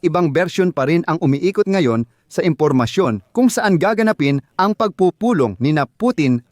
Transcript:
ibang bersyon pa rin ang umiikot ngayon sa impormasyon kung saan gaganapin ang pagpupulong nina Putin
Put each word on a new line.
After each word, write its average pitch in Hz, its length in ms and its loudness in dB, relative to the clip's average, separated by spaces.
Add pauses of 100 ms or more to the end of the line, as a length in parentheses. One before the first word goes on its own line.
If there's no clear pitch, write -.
ibang 165 240 0
bersyon 180 400 0
pa 135 160 -2
rin 170 240 2
ang 160 80 -2
umiikot 170 480 0
ngayon 127 400 0 (240)
sa 170 160 -4
impormasyon 139 720 0 (160)
kung 247 160 2
saan 190 320 0
gaganapin 202 560 0 (160)
ang 202 240 0
pagpupulong 185 800 0
nina 143 320 -2
Putin 143 600 -2